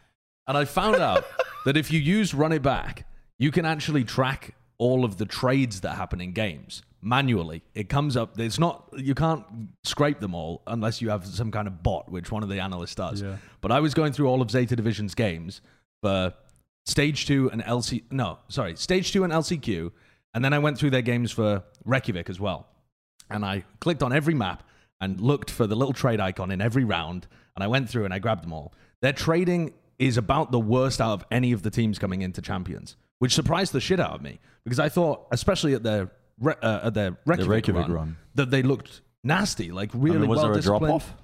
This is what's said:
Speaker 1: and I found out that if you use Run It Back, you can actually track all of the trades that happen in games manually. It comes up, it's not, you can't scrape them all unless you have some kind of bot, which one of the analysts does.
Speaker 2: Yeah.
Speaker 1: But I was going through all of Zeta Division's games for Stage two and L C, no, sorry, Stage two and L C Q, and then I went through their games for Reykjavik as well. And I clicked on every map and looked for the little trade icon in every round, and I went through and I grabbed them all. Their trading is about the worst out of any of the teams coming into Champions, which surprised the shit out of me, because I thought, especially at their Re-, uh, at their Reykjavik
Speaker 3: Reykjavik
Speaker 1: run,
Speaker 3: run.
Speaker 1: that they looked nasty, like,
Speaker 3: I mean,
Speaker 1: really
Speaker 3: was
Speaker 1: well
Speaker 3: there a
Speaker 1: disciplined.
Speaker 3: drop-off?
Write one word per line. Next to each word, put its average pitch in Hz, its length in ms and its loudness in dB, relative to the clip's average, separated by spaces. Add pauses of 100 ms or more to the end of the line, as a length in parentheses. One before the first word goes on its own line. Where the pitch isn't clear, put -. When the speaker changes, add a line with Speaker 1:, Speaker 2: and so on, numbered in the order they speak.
(460)
Speaker 1:
and 135 120 -2
I 143 60 2
found 214 320 2
out 117 280 4 (400)
that 135 120 2
if 151 160 0
you 160 80 4
use 185 340 2
Run 156 180 2
It 151 100 0
Back, - 440 -2 (320)
you 143 120 2
can 165 140 0
actually 151 400 0
track 131 500 -4 (240)
all 127 260 2
of 95 140 -4
the 104 80 -2
trades 127 560 0
that 76 140 -6
happen 92 240 -6
in 90 120 -8
games 87 500 -6 (200)
manually. 104 600 0 (120)
It 104 140 -6
comes 143 280 0
up, 113 220 -2
it's 113 200 -4
not, 165 380 -2
you 135 180 -2
can't 160 300 0 (400)
scrape 143 360 0
them 92 140 -6
all 82 320 -6
unless 110 340 -4
you 113 100 -4
have 98 160 -4
some 104 240 -4
kind 104 160 -4
of 87 160 -10
bot, 90 280 -2
which 90 200 -8
one 110 120 -4
of 101 60 -6
the 98 120 -4
analysts 90 340 -8
does. 98 280 -6
Speaker 2:
Yeah. 98 140 -8 (260)
Speaker 1:
But 101 100 0
I 143 80 4
was 151 140 2
going 151 180 2
through 143 160 2
all 127 140 4
of 113 80 0
Zeta 123 260 2
Division's 107 380 -2
games 87 460 -2 (420)
for 95 320 2 (520)
Stage 147 400 0
two 135 260 4
and 110 120 -4
L 120 180 0
C, - 280 -4
no, 113 280 -2 (100)
sorry, 95 280 -4
Stage 185 360 0
two 190 120 2
and 165 80 -2
L 160 100 2
C 175 160 -2
Q, 87 340 -4 (420)
and 120 100 0
then 139 80 4
I 147 60 4
went 147 200 2
through 151 120 2
their 127 120 2
games 120 280 0
for 104 320 2 (220)
Reykjavik 113 440 -2
as 92 120 -10
well. 95 260 -4 (640)
And 104 140 -4
I 98 200 -4 (160)
clicked 170 220 0
on 123 100 0
every 151 220 2
map 98 280 -2 (380)
and 95 200 -4
looked 135 300 2
for 113 160 0
the 107 100 0
little 135 180 0
trade 113 260 0
icon 95 300 -2
in 95 100 -2
every 120 240 2
round, 85 420 -4 (280)
and 95 80 -4
I 101 60 0
went 127 200 0
through 113 180 -2
and 95 80 -4
I 98 40 -4
grabbed 95 260 -2
them 85 80 -8
all. 76 200 -12 (300)
Their 135 100 2
trading 170 600 2 (260)
is 127 200 4
about 127 340 2
the 123 80 4
worst 127 400 2
out 113 120 2
of 95 180 -4
any 123 220 4
of 98 100 0
the 104 80 -2
teams 110 280 2
coming 95 240 -2
into 92 200 -6
Champions, 92 540 -8 (240)
which 127 140 2
surprised 165 380 2
the 131 80 2
shit 185 200 2
out 82 120 0
of 71 100 -10
me, - 180 -14 (240)
because 123 160 0
I 151 100 4
thought, 165 400 0
especially 151 440 2
at 113 80 -2
their 104 280 0 (300)
Re-, 123 220 2
uh, 110 220 0
at 110 100 0
their 98 320 -2
Reykjavik 143 240 2
Speaker 3:
Reykjavik 101 320 2
Speaker 1:
run, 85 100 0
Speaker 3:
run. 80 240 -4 (180)
Speaker 1:
that 135 160 0
they 135 120 4
looked 127 400 -2 (200)
nasty, 147 480 0
like, 98 240 -6
Speaker 3:
I 120 40 -2
mean, 147 160 4
Speaker 1:
really - 120 4
Speaker 3:
was 110 120 4
Speaker 1:
well - 80 4
Speaker 3:
there 107 60 4
a 104 40 4
Speaker 1:
disciplined. 104 300 4
Speaker 3:
drop-off? - 380 0